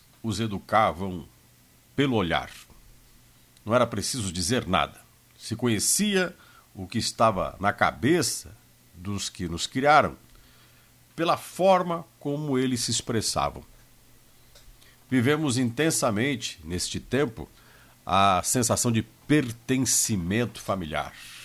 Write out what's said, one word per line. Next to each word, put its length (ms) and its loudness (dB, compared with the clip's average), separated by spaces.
os 160 -4
educavam 880 0
pelo 200 2
olhar. 340 0
Não 100 2
era 100 4
preciso 460 -4
dizer 360 -2
nada. 320 0
Se 180 -10
conhecia 800 0
o 140 -12
que 100 -8
estava 640 0
na 140 2
cabeça 800 0
dos 360 -8
que 180 -6
nos 200 -4
criaram 480 4
pela 200 0
forma 680 2
como 380 -2
eles 240 2
se 100 -2
expressavam. 720 -2
Vivemos 480 2
intensamente, 1080 0
neste 360 -6
tempo, 500 -4
a 380 4
sensação 480 0
de 100 2
pertencimento 1300 0
familiar. 520 -4